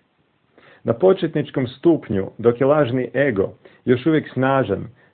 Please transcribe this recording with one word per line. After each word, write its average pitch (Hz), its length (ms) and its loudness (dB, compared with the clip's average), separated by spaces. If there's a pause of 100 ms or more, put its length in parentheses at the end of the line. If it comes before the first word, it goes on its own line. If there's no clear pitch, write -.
(840)
Na 120 100 -2
početničkom 156 720 0
stupnju, 117 720 -2
dok 120 240 2
je 135 40 2
lažni 131 500 0
ego 127 340 0 (360)
još 123 200 0
uvijek 151 280 0
snažan, 127 540 0 (260)